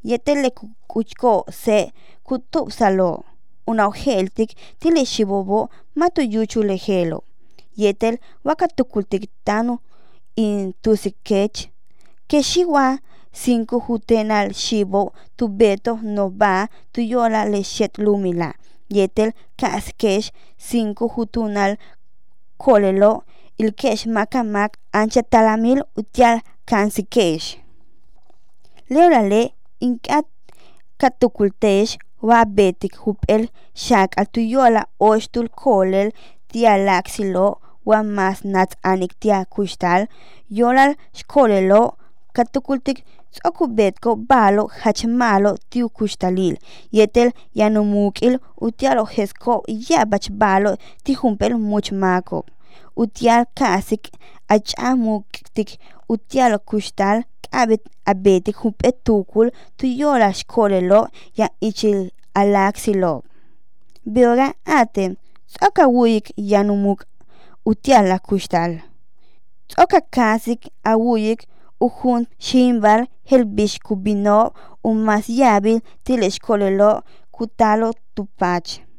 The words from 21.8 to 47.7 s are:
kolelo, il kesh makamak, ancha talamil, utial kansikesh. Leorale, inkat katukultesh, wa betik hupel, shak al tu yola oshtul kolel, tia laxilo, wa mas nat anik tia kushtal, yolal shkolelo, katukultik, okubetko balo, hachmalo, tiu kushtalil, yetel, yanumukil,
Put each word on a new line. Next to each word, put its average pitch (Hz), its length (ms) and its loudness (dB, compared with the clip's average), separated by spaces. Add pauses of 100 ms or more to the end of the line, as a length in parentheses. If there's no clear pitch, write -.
kolelo, 202 680 6 (340)
il 220 140 0
kesh 220 340 -2
makamak, 214 680 -2 (160)
ancha 220 300 2
talamil, 226 600 4 (140)
utial 233 440 4 (260)
kansikesh. 202 920 0 (1300)
Leorale, 247 640 6 (260)
inkat 247 460 -2 (720)
katukultesh, 214 1000 2 (240)
wa 226 220 6
betik 196 500 0 (100)
hupel, 220 440 0 (260)
shak - 420 2
al 202 100 2
tu - 140 -4
yola 226 460 4 (140)
oshtul 220 480 2
kolel, 196 640 2 (360)
tia 220 300 4
laxilo, 190 840 0 (240)
wa 214 180 4
mas 196 420 -2
nat 190 380 0
anik 185 380 -2
tia 196 240 2
kushtal, 185 600 0 (420)
yolal 254 460 4 (180)
shkolelo, 208 840 4 (360)
katukultik, 254 720 -2 (400)
okubetko 233 720 0
balo, 214 500 4
hachmalo, 220 880 2 (140)
tiu 240 180 -2
kushtalil, 185 680 -2 (360)
yetel, 240 400 4 (220)
yanumukil, 214 840 2 (220)